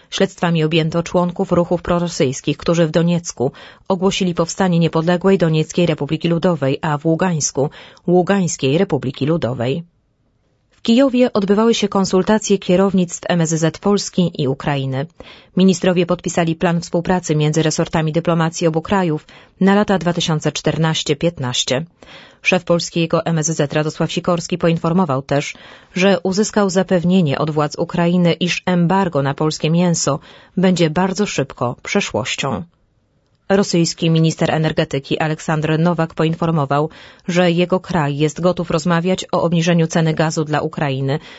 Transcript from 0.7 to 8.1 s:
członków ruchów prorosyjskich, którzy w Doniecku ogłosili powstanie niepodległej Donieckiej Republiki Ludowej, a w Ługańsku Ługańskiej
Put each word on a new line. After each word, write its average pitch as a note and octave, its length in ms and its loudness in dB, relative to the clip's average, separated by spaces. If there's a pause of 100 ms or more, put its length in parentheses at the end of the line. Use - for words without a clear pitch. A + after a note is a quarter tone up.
członków F3+ 480 -2
ruchów F3 300 2
prorosyjskich, E3 760 -2
którzy E3+ 300 2
w D#3 40 -6
Doniecku E3 600 0 (360)
ogłosili F#3 460 0
powstanie E3+ 460 0
niepodległej F3 580 2
Donieckiej E3 480 0
Republiki D#3 420 -2
Ludowej, E3 540 0
a D3+ 160 -2
w C#3+ 80 -10
Ługańsku D#3+ 640 0 (380)
Ługańskiej F3 720 2